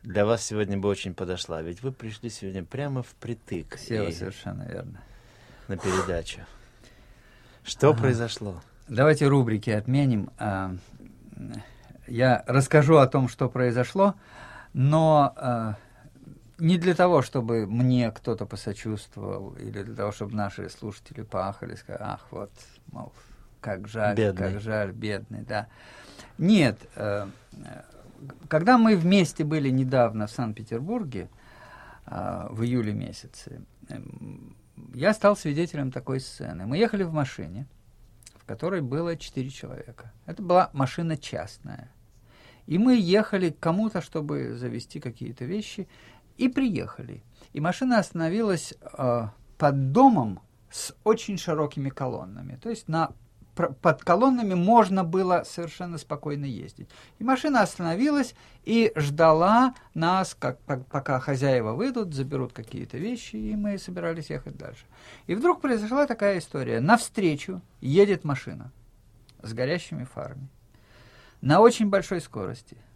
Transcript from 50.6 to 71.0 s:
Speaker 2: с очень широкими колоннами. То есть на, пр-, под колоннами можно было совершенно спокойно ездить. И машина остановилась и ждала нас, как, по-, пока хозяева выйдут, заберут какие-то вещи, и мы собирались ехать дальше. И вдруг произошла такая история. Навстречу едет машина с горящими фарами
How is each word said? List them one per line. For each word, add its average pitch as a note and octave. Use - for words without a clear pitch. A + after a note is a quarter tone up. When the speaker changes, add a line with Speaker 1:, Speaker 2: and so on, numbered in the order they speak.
Speaker 2:
с -
очень G#3+
широкими D3
колоннами. G2+
То A3+
есть A3+
на, D#3+
пр-, E3+
под E3
колоннами A3
можно F#3+
было F3+
совершенно E3+
спокойно D3
ездить. -
И -
машина C4
остановилась A3+
и A3+
ждала E3
нас, F3
как, C3
по-, C#3
пока C3
хозяева B2+
выйдут, G#3+
заберут C3
какие-то -
вещи, A3+
и G#3+
мы G3+
собирались E3+
ехать D3
дальше. -
И F3
вдруг E4+
произошла B3
такая G3+
история. B2
Навстречу F#3
едет F3
машина C3+
с A2
горящими C#3
фарами C3